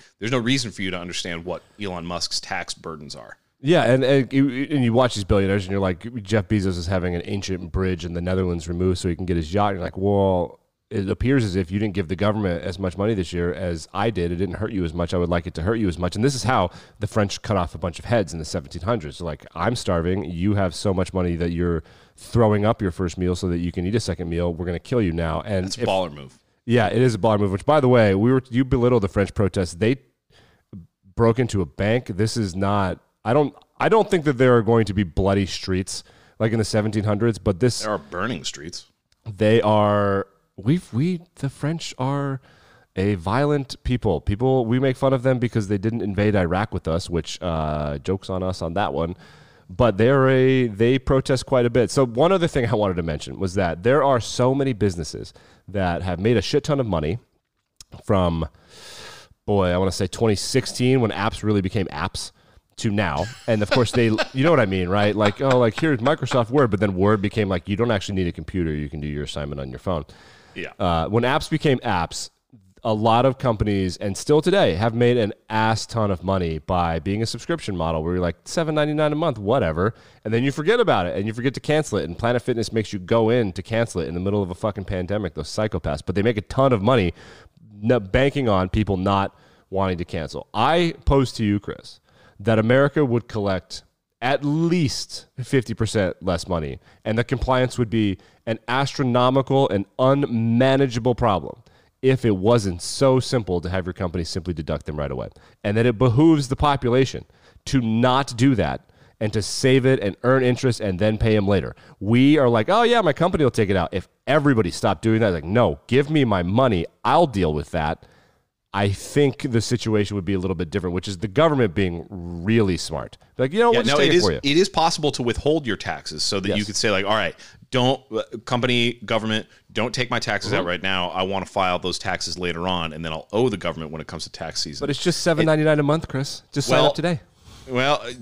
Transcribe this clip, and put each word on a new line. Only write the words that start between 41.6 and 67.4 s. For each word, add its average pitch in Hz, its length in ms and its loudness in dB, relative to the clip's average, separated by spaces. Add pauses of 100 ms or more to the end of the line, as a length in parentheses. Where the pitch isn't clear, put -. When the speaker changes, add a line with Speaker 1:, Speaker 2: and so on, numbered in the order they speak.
Speaker 2:
are 139 420 -4 (560)
a 101 200 0
violent 131 680 -2
people. 113 380 0
People, 123 440 2
we 123 140 2
make 131 180 0
fun 135 160 0
of 123 100 0
them 127 160 2
because 113 280 -2
they 101 100 0
didn't 110 240 -2
invade 104 340 2
Iraq 92 380 0
with 90 140 -6
us, 82 220 -2
which, 85 320 -4
uh, 76 580 -4
joke's 95 300 -4
on 92 140 -4
us 92 180 -4
on 82 120 -4
that 90 200 -2
one. 82 220 -4 (540)
But 101 280 2
they're 131 320 4
a, 131 380 4
they 117 300 2
protest 135 480 0
quite 123 200 2
a 120 40 0
bit. 117 220 2
So 135 140 4
one 127 260 2
other 175 160 2
thing 127 200 -2
I 107 80 -2
wanted 101 200 2
to 87 80 -2
mention 76 340 -6
was 92 180 -4
that 87 280 -2
there 135 180 4
are 131 200 2
so 127 340 0
many 135 160 0
businesses 90 640 -4 (340)
that 92 360 -2
have 90 180 -4
made 113 160 4
a 98 40 2
shit - 220 0
ton 143 160 0
of 123 60 -2
money 85 320 -2 (880)
from, 85 420 2 (1000)
boy, 98 220 2
I 87 100 2
wanna 95 140 0
say 95 160 -2
twenty 110 280 0
sixteen 127 680 0
when 110 100 2
apps 98 320 -4
really 104 180 2
became 95 260 -2
apps - 440 -8 (460)
to 117 120 -2
now. 92 360 0 (220)
And 110 140 2
of 104 80 -2
course 123 220 2
they, 120 140 2
<laughs> 107 280 0
you 135 100 0
know 170 80 4
what 143 100 6
I 110 40 2
mean, 95 220 0
right? 104 280 2
Like, 104 260 0
oh, 135 180 4
like, 117 180 2
here's 151 220 0
Microsoft 131 500 0
Word, 127 220 4
but 98 80 0
then 98 160 0
Word 101 260 4
became 101 280 0